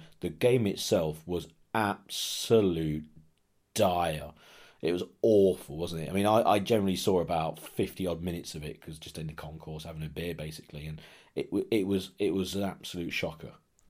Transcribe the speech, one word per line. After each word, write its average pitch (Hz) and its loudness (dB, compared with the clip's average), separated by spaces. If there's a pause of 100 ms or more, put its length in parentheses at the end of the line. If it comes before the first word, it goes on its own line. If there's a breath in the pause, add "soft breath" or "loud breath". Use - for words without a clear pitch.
(200)
The 90 -4
game 120 2
itself 82 0
was 85 -4 (260)
absolute 92 2 (680)
dire. 80 0 (500 loud breath)
It 82 0
was 90 -2 (180)
awful, 98 4
wasn't 85 -6
it? 69 -8
I 85 -6
mean, 98 2
I, 107 6
I 104 6
generally 98 2
saw 92 2
about 80 -2
fifty - -4
odd 82 -4
minutes 87 -6
of 76 -10
it 76 -10
'cause 78 -14
just - -14
in 80 -6
the 78 -10
concourse 78 -12
having 80 -10
a 76 -8
beer, 85 -8
basically, 78 -12
and 78 -10 (340 loud breath)
it - -4
w-, 98 -2
it 104 2
was, 95 -2
it 95 0
was 92 -2
an 101 -2
absolute 87 -6
shocker. - -6 (360)